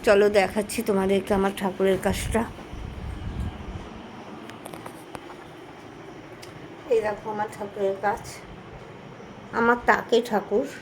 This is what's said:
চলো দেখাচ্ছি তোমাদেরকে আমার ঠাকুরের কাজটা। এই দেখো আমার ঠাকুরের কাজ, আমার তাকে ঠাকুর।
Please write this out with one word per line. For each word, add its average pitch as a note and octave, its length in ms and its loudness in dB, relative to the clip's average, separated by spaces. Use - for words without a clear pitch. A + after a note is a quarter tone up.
চলো G3+ 180 10
দেখাচ্ছি G3+ 420 4
তোমাদেরকে G3 500 4
আমার G3 200 4
ঠাকুরের F#3+ 460 4
কাজটা। G#3 360 2
এই A3 120 6
দেখো G#3 200 -2
আমার G#3+ 200 -2
ঠাকুরের G3+ 400 0
কাজ, G#3 160 0
আমার A#3 180 6
তাকে - 280 4
ঠাকুর। G#3+ 360 2